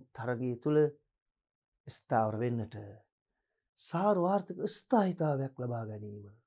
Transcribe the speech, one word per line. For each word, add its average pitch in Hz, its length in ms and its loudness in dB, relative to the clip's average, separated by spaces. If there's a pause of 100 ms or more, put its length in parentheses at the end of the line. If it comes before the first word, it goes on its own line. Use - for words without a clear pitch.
තරගය 123 460 -4
තුළ 151 240 2 (1080)
ස්ථාවර 110 500 0
වෙන්නට. 113 380 -2 (1000)
සාර්ව 190 460 2
ආර්ථික 185 440 0
ස්ථායිතාවයක් 160 880 2
ලබා 120 300 -6
ගැනීම. 104 400 -10 (220)